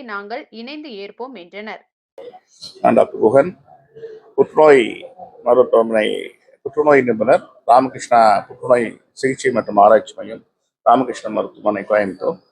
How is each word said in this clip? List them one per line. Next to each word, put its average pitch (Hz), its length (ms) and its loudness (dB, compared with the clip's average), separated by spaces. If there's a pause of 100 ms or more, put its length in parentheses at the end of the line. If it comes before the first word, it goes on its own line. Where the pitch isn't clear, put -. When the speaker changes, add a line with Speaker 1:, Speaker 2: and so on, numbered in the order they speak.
Speaker 1:
நாங்கள் 214 480 -12
இணைந்து 277 460 -16
ஏற்போம் 202 380 -16
என்றனர். 190 460 -16 (960)
Speaker 2:
நான் 117 220 -2
டாக்டர் 110 220 -2
குகன், 135 300 2 (840)
புற்றுநோய் 139 520 4 (600)
மருத்துவமனை, 117 600 2 (600)
புற்றுநோய் 147 360 2
நிபுணர், 120 420 0 (220)
ராமகிருஷ்ணா 127 540 2 (200)
புற்றுநோய் 123 460 -2 (260)
சிகிச்சை 131 400 -4
மற்றும் 104 300 -2
ஆராய்ச்சி 107 340 4
மையம், 101 260 -16 (440)
ராமகிருஷ்ணா 120 440 0
மருத்துவமனை, 104 540 -6
கோயம்புத்தூர். 104 540 -4 (140)